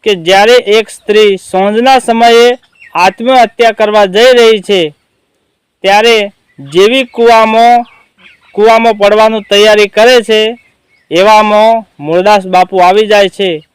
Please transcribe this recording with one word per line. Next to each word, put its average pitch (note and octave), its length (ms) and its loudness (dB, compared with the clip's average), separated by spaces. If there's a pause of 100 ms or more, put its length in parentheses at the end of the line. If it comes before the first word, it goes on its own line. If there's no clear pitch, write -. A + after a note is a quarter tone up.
કે G#3+ 120 -4
જ્યારે F#3+ 380 0
એક G#3+ 360 0
સ્ત્રી G#3 480 -2
સાંજના G#3+ 600 -2
સમયે A#3 600 0 (360)
આત્મહત્યા A3+ 760 -2
કરવા G#3+ 360 -2
જઈ G#3+ 260 0
રહી A3+ 280 2
છે, F3+ 340 -4 (880)
ત્યારે G#3 480 0 (260)
જેવી F#3+ 460 -2
કૂવામાં, A#3 800 0 (680)
કૂવામાં A3+ 420 0
પડવાનું G#3+ 480 0
તૈયારી G#3 460 0
કરે A#3 340 0
છે, A3 360 -4 (520)
એવામાં G#3+ 760 0 (140)
મૂળદાસ F#3 460 -2
બાપુ F#3 300 -2
આવી F#3 300 2
જાય G3+ 220 0
છે F3+ 460 -8